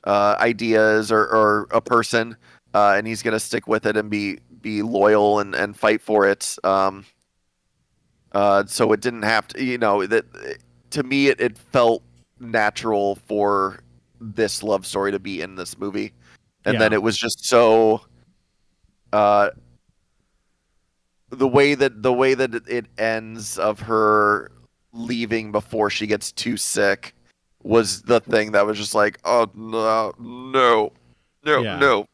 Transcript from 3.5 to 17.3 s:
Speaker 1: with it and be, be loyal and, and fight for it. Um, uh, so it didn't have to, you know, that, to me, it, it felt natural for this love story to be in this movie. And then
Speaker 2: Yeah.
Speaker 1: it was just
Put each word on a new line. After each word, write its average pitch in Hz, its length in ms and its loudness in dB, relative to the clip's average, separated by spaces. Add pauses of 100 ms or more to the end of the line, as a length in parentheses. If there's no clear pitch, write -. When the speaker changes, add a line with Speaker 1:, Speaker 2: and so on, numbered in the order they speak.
Speaker 1:
with 110 180 -2
it 107 120 0
and 107 140 -2
be, 101 280 -4 (220)
be 107 220 -6
loyal 104 580 4
and, 98 160 -8
and 101 200 -4
fight 110 240 0
for 104 280 2
it. - 360 -4
Um, 95 400 0 (1300)
uh, 101 360 2
so 110 260 0
it 104 80 2
didn't 117 220 -6
have 107 260 0
to, - 160 -8
you 127 140 -4
know, 101 280 0
that, 110 180 0 (680)
to 147 120 -4
me, 139 240 0
it, 135 140 2
it 117 180 -2
felt 120 440 0 (380)
natural 107 760 -2 (100)
for 101 540 0 (400)
this 107 420 -4
love 98 240 -2
story 101 260 -4
to 98 80 -4
be 95 200 -10
in 92 140 -10
this 90 240 -12
movie. 101 340 -8 (520)
And 110 160 -2
then 110 120 4
Speaker 2:
Yeah. 107 40 0
Speaker 1:
it 98 60 0
was 110 140 0
just - 280 -6